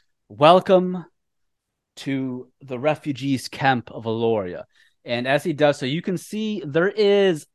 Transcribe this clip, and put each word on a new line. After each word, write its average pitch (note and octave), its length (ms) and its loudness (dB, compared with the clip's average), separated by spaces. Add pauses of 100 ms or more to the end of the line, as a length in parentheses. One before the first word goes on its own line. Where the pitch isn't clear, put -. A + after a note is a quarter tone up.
(280)
"Welcome F3+ 760 4 (920)
to C3 540 -6 (100)
the C3 180 -10
refugees' C#3 680 -2
camp C3+ 420 0
of A2+ 140 -14
Aloria." A2 600 -2 (400)
And B2 220 -4
as C#3+ 180 2
he F3 80 -4
does C#3+ 260 2
so, C3+ 80 -6
you D3+ 160 -4
can F3+ 160 -4
see G#3+ 480 -8
there D#3+ 240 0
is G3+ 640 2